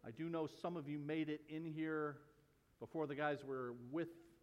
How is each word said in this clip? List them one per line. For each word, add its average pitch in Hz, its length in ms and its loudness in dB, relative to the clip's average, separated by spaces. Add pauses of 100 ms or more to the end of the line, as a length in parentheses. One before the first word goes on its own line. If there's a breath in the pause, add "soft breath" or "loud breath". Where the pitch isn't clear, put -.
I 117 40 -6
do 156 200 -2
know 160 180 4 (140)
some 175 140 2
of 147 120 -2
you 147 100 0
made 151 300 2
it 151 220 0
in 160 140 -2
here 156 520 0 (640)
before 151 280 0
the 139 80 0
guys 147 320 4
were 127 280 -2 (180)
with 165 160 2 (340)